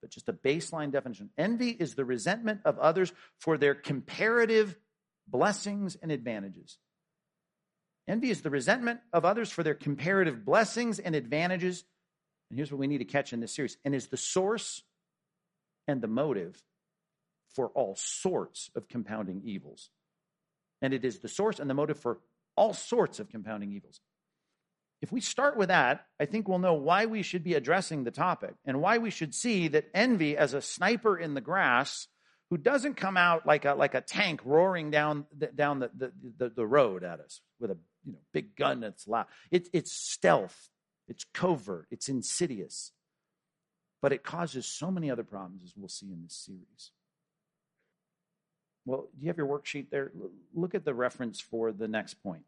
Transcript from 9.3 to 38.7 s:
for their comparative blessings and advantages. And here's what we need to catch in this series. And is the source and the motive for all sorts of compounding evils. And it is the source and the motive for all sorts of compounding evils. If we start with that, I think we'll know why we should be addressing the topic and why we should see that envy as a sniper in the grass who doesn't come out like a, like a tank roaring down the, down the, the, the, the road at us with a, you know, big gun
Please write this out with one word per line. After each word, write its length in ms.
for 140
their 100
comparative 680
blessings 560
and 160
advantages. 680
And 60
here's 140
what 80
we 80
need 120
to 60
catch 280
in 80
this 120
series. 320
And 120
is 100
the 100
source 680
and 120
the 60
motive 560
for 140
all 280
sorts 800
of 120
compounding 540
evils. 480
And 140
it 100
is 160
the 80
source 300
and 100
the 60
motive 240
for 200
all 160
sorts 460
of 120
compounding 420
evils. 280
If 120
we 80
start 360
with 120
that, 380
I 60
think 240
we'll 100
know 160
why 320
we 160
should 220
be 100
addressing 480
the 80
topic 440
and 160
why 180
we 120
should 240
see 340
that 260
envy 420
as 180
a 60
sniper 560
in 180
the 60
grass 680
who 60
doesn't 380
come 220
out 300
like 180
a, 100
like 200
a 60
tank 440
roaring 460
down 360
the, 100
down 320
the, 180
the, 160
the, 100
the 180
road 380
at 160
us 200
with 100
a, 60
you 80
know, 60
big 240
gun 240